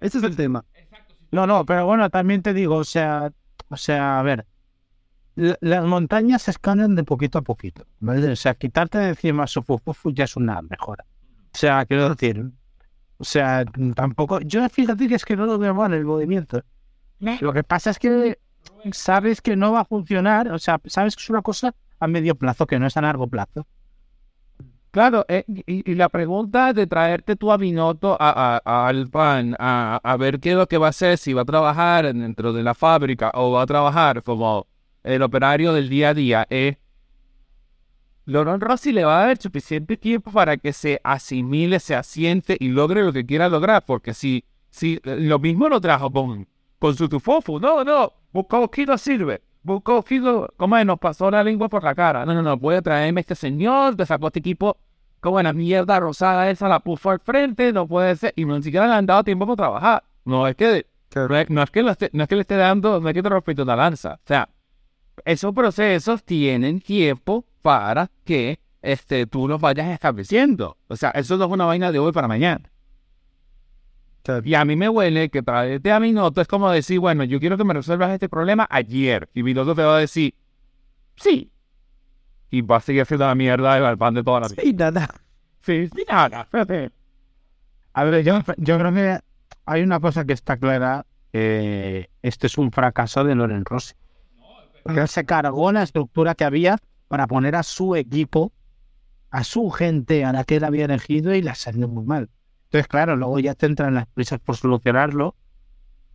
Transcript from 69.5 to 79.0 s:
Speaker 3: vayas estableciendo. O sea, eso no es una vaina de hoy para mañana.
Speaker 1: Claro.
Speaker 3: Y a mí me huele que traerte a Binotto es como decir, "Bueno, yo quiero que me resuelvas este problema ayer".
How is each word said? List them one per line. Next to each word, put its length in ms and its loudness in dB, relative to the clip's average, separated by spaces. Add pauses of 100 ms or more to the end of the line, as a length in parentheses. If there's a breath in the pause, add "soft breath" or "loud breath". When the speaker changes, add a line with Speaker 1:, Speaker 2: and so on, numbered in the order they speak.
Speaker 3:
vayas 280 0
estableciendo. 880 0 (120)
O 80 -8
sea, 140 0
eso 260 -2
no 100 2
es 40 -4
una 140 0
vaina 260 0
de 80 0
hoy 140 2
para 160 -2
mañana. 420 -2 (1500)
Speaker 1:
Claro. 220 -4
Speaker 3:
Y 100 0
a 100 4
mí 120 0
me 120 0
huele 420 0
que 120 -4
traerte 500 -2
a 60 4
Binotto 420 2
es 80 0
como 220 0
decir, 280 0
"Bueno, 260 2
yo 140 -2
quiero 180 0
que 80 0
me 100 2
resuelvas 360 -2
este 180 -4
problema 400 0
ayer". 680 0